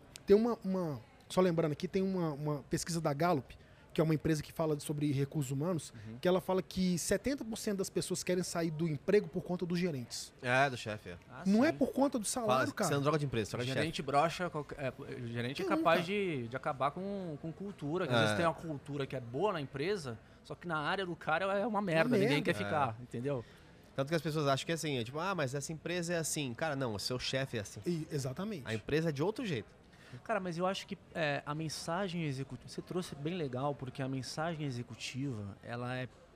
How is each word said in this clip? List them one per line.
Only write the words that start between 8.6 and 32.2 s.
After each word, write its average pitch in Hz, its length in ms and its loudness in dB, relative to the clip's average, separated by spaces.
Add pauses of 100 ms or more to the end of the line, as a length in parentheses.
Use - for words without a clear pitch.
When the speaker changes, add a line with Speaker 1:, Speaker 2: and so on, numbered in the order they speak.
Speaker 1:
do 160 160 0
emprego 190 400 2
por 175 140 -4
conta 180 220 -2
dos 175 140 0
gerentes. 151 540 -4 (100)
Speaker 3:
É, 131 280 6
do 120 60 -4
chefe, 107 340 -6
é. 87 80 -10 (120)
Speaker 2:
Ah, 131 160 -14
Speaker 1:
Não 214 180 6
é 320 60 6
Speaker 2:
sim. 285 80 -4
Speaker 1:
por 285 140 2
conta 269 260 2
do 208 60 -4
salário, 131 420 2
Speaker 3:
Fala, - 60 -4
Speaker 1:
cara. 190 160 0
Speaker 3:
você 143 80 2
não 143 60 2
troca 151 180 4
de 147 60 0
empresa, 113 240 0
troca 113 140 -2
de 127 60 -2
chefe. 135 100 0
Speaker 2:
Gerente 160 220 -2
brocha, 151 480 2
qualquer, 147 300 -6
é, 131 180 -2
o 123 300 -8
gerente 120 340 -4
é - 20 -2
Speaker 1:
Não, 320 120 2
Speaker 2:
capaz 170 240 6
Speaker 1:
cara. 165 60 -2
Speaker 2:
de, 175 420 0
de 120 80 -6
acabar 147 360 0
com, 185 480 -6
com 165 120 -6
cultura, 180 540 -4
que 127 60 0
às 117 60 6
Speaker 3:
É. 113 40 6
Speaker 2:
vezes 107 140 4
tem 170 100 2
uma 160 80 2
cultura 143 520 -6
que - 100 -8
é 127 40 -4
boa 135 320 0
na 165 80 -2
empresa, 139 560 -4 (280)
só 156 100 -14
que - 140 -14
na 156 100 0
área 180 280 -2
do 170 100 -4
cara 165 280 0 (140)
é 196 80 0
uma 214 160 0
merda, 165 280 4
Speaker 1:
Uma 226 80 6
Speaker 2:
ninguém 240 240 6
Speaker 1:
merda. 185 100 4
Speaker 2:
quer - 20 2
ficar, 135 440 2
Speaker 3:
É. 123 40 -14
Speaker 2:
entendeu? 123 420 -4 (500)
Speaker 3:
Tanto 139 140 0
que 165 80 2
as 160 60 0
pessoas 151 260 2
acham 135 180 2
que 165 60 -2
é - 20 2
assim, 151 240 0
é 113 60 0
tipo, 131 160 -6
"Ah, 190 160 0
mas 135 180 0
essa 143 180 -4
empresa 170 420 -2
é 170 40 0
assim." 147 340 0
Cara, 151 220 0
não, 131 200 0
o 98 40 -2
seu 127 180 -2
chefe 131 420 -2
é - 20 0
assim. 104 260 -8
Speaker 1:
E, 160 240 -2
exatamente. 151 560 -4
Speaker 3:
A 113 80 -2
empresa 151 360 0
é - 20 0
de 135 100 -2
outro 214 240 0
jeito. 135 220 -2 (540)
Speaker 2:
Cara, 220 180 -2
mas 180 180 -4
eu 185 80 0
acho 190 200 -2
que, 196 100 -8 (180)
é, 147 300 0
a 147 100 -4
mensagem 165 720 -2